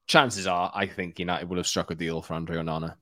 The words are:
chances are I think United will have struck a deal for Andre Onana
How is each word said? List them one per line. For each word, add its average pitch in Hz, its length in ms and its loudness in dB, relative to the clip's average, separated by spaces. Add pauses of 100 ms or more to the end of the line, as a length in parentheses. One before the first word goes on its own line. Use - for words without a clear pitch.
chances 107 400 4
are 90 260 2
I 101 140 0
think 90 320 -6
United 87 300 -2
will 90 80 0
have 87 100 0
struck - 240 0
a 85 40 -2
deal 82 260 -2
for - 120 -8
Andre 82 240 -2
Onana 80 440 -2